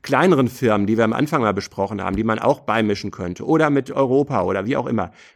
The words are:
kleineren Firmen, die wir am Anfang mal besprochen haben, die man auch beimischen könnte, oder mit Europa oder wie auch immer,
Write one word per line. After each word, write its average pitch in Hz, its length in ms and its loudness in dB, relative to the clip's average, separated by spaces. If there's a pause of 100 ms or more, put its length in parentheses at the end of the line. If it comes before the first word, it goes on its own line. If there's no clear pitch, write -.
kleineren 139 460 4
Firmen, 107 380 0
die 110 120 2
wir 113 60 4
am 110 100 0
Anfang 147 260 0
mal 104 140 2
besprochen 98 480 -6
haben, 92 120 -4
die 110 100 0
man 110 160 0
auch - 200 0
beimischen 107 500 -2
könnte, 90 360 -10
oder 156 240 2
mit 135 200 0
Europa 135 520 0
oder 95 240 -2
wie 139 100 -2
auch 131 100 -2
immer, 110 260 -4 (240)